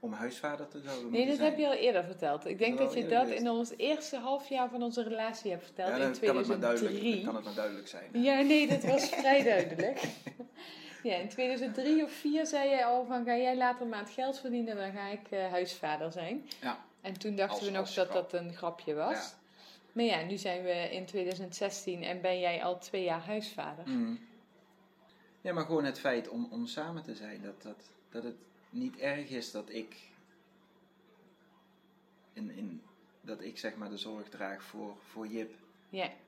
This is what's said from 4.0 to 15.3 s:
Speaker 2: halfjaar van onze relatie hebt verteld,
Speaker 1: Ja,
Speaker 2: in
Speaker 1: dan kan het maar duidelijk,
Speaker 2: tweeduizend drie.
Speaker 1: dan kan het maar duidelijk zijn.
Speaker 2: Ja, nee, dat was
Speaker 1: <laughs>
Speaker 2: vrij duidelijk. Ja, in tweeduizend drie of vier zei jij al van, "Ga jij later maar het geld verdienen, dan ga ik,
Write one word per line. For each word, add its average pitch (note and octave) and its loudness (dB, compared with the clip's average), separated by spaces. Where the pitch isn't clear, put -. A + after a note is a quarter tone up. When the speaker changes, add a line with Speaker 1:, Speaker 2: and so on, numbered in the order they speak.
Speaker 2:
halfjaar C4 0
van A#3+ -4
onze A#3+ 0
relatie A3 -2
hebt F3 -4
verteld, F#3 -2
Speaker 1:
Ja, A3+ 2
Speaker 2:
in C4 2
Speaker 1:
dan A#3 -4
kan G#3+ 6
het - 2
maar G3+ 2
duidelijk, A#2 4
Speaker 2:
tweeduizend G3+ -2
drie. A3 2
Speaker 1:
dan F#3+ -2
kan A#2 -2
het G#2+ -4
maar G#2 -8
duidelijk G#2 -4
zijn. - -12
Speaker 2:
Ja, C4+ 6
nee, D4 8
dat C4+ 4
was F3+ 4
Speaker 1:
<laughs> E4+ -2
Speaker 2:
vrij C4+ 8
duidelijk. F#3+ 4
Ja, A3 0
in F3+ -2
tweeduizend B3+ 0
drie D4+ 6
of C#4+ 0
vier D4+ 2
zei C#4 2
jij C4 4
al B3 4
van, A#3+ 0
"Ga A#3+ 2
jij B3+ 4
later B3 2
maar A3+ -4
het G#3 -8
geld C4+ -2
verdienen, A#3 -2
dan G3 -4
ga G3+ -6
ik, G#3 -10